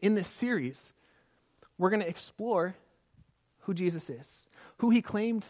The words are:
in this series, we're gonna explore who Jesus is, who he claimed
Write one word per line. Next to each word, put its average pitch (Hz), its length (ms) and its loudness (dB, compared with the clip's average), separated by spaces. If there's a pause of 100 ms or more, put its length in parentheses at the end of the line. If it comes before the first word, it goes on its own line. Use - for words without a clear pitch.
in 214 140 4
this 190 140 -2
series, 170 640 -4 (840)
we're 185 120 4
gonna 208 160 2
explore 185 720 -2 (840)
who 196 100 -2
Jesus 170 360 -2
is, - 380 -16 (300)
who 240 120 2
he 233 120 6
claimed 220 480 -2